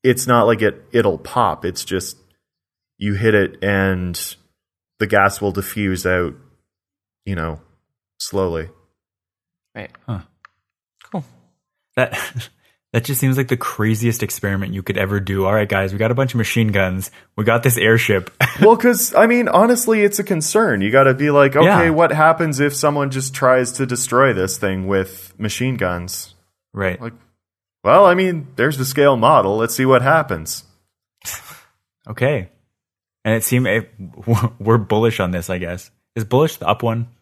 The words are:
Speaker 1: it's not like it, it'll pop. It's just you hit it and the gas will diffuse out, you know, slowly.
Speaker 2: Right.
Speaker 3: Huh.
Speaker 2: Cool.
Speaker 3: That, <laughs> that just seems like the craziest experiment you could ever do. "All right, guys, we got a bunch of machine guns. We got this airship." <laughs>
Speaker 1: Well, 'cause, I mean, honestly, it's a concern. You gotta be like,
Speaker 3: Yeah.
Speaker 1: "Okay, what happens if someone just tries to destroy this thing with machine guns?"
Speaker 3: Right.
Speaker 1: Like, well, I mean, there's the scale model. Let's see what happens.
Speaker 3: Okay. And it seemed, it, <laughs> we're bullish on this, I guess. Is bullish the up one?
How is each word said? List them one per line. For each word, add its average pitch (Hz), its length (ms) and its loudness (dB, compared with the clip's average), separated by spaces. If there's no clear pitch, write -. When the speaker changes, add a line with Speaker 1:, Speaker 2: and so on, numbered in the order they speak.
Speaker 1:
it's 123 240 -4
not 120 160 2
like 110 180 0
it, - 300 -2
it'll 104 260 0
pop. - 460 -4
It's 87 200 -8
just - 320 -8
you 101 180 -6
hit 104 200 2
it 98 280 2
and 95 720 -2
the 107 80 0
gas 101 320 2
will 101 120 -2
diffuse 95 540 -4
out, 87 280 -2
you 98 80 -6
know, 80 260 -8
slowly. 90 500 -6
Speaker 2:
Right. - 160 -16
Speaker 3:
Huh. 101 120 -8
Speaker 2:
Cool. 170 120 -10
Speaker 3:
That, 127 160 -2
<laughs> - 800 -14
that 117 120 0
just 135 160 -4
seems 131 160 2
like 127 120 -2
the 123 80 0
craziest 110 680 -2
experiment 98 500 -6
you 95 100 -8
could 98 140 -4
ever 101 240 -2
do. 95 260 -2
"All 98 80 2
right, 104 140 0
guys, 95 240 -2
we 98 60 -8
got 113 140 0
a - 20 0
bunch 131 200 -2
of 120 40 0
machine 110 300 0
guns. 95 420 -2
We 107 80 -4
got 117 180 2
this 120 140 2
airship." 110 640 2
<laughs> - 20 -10
Speaker 1:
Well, 226 160 8
'cause, 240 400 0
I 220 100 6
mean, 240 220 0
honestly, 220 540 2
it's 202 180 0
a 196 40 -4
concern. 165 560 0
You 104 120 0
gotta 135 200 6
be 143 200 0
like, 139 220 4
Speaker 3:
Yeah. 147 60 4
Speaker 1:
"Okay, 165 100 4
what 160 220 2
happens 156 480 2
if 147 120 2
someone 143 380 -2
just 131 240 -8
tries 127 380 2
to 139 140 -4
destroy 120 460 0
this 95 260 -2
thing 95 280 -4
with 95 520 -4
machine 123 380 -4
guns?" 87 580 -8
Speaker 3:
Right. 95 280 -6
Speaker 1:
Like, 113 140 -14
well, 190 240 6
I 175 80 4
mean, 180 400 -2
there's 135 240 -2
the 127 60 -2
scale 139 320 2
model. 110 400 4
Let's 113 180 -2
see 131 120 -2
what 127 160 4
happens. 139 600 -2
Speaker 3:
Okay. 123 400 -4
And 110 100 0
it 110 80 -2
seemed, 123 240 0
it, 110 240 0
<laughs> 113 320 0
we're 113 200 4
bullish 110 420 0
on 90 120 0
this, 87 180 -8
I 90 80 -4
guess. 87 320 -10
Is 113 100 -6
bullish 139 340 0
the - 100 -4
up 104 160 0
one? 117 240 -4